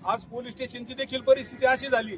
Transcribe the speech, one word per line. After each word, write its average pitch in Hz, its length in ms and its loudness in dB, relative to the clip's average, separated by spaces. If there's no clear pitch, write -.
आज 214 180 -2
पोलीस 247 300 -12
स्टेशनची 240 400 -10
देखील 262 280 -6
परिस्थिती 262 440 4
अशी 262 220 4
झाली 226 300 0